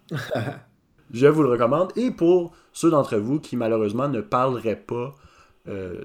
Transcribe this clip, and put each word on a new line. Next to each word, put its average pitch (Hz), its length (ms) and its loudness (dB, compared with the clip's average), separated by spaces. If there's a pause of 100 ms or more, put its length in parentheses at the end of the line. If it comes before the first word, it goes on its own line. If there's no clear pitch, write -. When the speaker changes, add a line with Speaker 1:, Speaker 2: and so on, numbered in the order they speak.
(120)
Speaker 1:
<laughs> - 1000 -8
Speaker 2:
Je 123 160 6
vous 156 160 6
le 127 60 2
recommande. 123 460 0
Et 240 160 0
pour 170 420 0 (200)
ceux 165 180 2
d'entre 135 260 2
vous 123 220 0
qui, - 160 -10
malheureusement, 113 540 0
ne 113 120 -2
parleraient 117 540 0
pas, 123 400 -8 (520)
euh, 95 380 -8